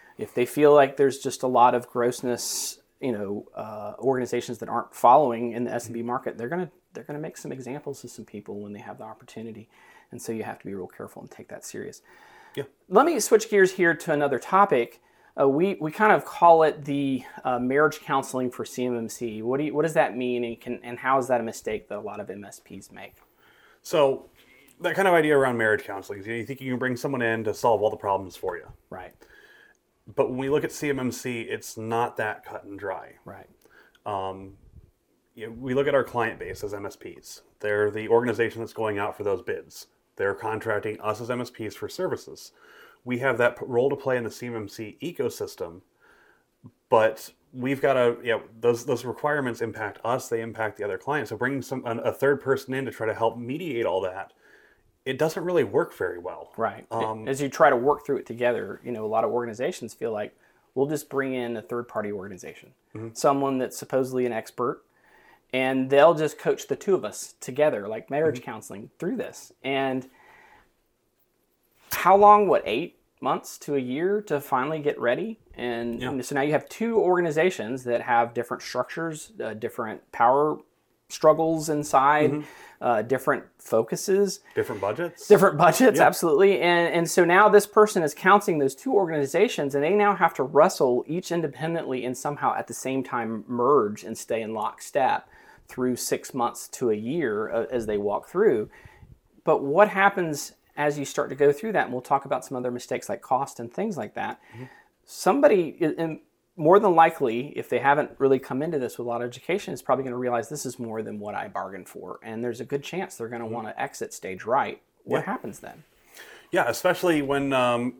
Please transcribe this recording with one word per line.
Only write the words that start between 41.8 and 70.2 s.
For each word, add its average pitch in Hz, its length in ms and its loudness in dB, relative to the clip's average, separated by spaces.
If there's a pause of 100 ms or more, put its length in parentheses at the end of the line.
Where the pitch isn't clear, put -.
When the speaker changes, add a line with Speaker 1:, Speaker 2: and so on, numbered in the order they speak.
Speaker 2:
services. - 640 -8 (540)
We 123 140 -4
have 131 180 0
that 120 200 2
p-, - 80 -10
role 127 240 0
to 143 60 -2
play 131 220 -2
in 117 80 -4
the 104 60 -6
C - 160 -12
M 120 80 -8
M 107 120 -10
C 107 340 -14
ecosystem, 104 800 -8 (1080)
but 110 420 4 (220)
we've 127 280 -4
gotta, 123 400 4
you 120 100 -2
know, 110 100 0 (180)
those, 120 260 2
those 127 200 -2
requirements 127 560 -2
impact 107 420 -8
us, 123 240 -2
they 113 140 -4
impact 110 360 -6
the 104 60 -8
other 98 140 -4
clients. 139 320 -4
So 110 80 -8
bringing 127 240 -4
some, 127 240 -8
an, 117 140 -4
a 117 120 0
third 139 300 0
person 135 320 -2
in 135 120 -4
to 113 60 -8
try 110 160 -6
to 110 60 -2
help 113 240 0
mediate 123 480 -6
all 92 160 0
that, 92 320 -8 (720)
it 131 120 -6
doesn't 160 260 -2
really 170 200 2
work 123 340 -2
very 87 220 -4
well. 82 380 -12
Speaker 1:
Right. 107 340 -6
Speaker 2:
Um, 110 360 -4
Speaker 1:
As 135 140 -4
you 143 80 -2
try 151 200 6
to 131 80 4
work 143 280 0
through 135 120 -2
it - 80 -8
together, 113 580 -4
you 123 80 -10
know, 110 140 -6
a - 20 -4
lot 110 160 0
of 110 80 0
organizations 120 640 -6
feel 117 180 -8
like, 104 240 -8 (400)
"We'll 135 120 2
just - 220 -6
bring 135 240 -4
in 120 240 -4
a 107 40 -8
third-party 110 500 -8
organization, 92 640 -14 (200)
Speaker 2:
Mm-hmm. 113 200 -12
Speaker 1:
someone 139 440 0
that's 123 200 -6
supposedly 127 500 -2
an 120 60 -2
expert, 120 500 -6 (720)
and 131 360 0
they'll 147 240 8
just 151 240 -2
coach - 300 -4
the 139 80 -2
two - 180 0
of 175 100 0
us - 380 -10
together, 127 460 0
like 110 240 -10
marriage 147 300 0
Speaker 2:
Mm-hmm. - 100 -18
Speaker 1:
counseling, 110 380 -14 (100)
through 196 180 -4
this." - 340 -12 (120)
And 135 440 -2 (1900)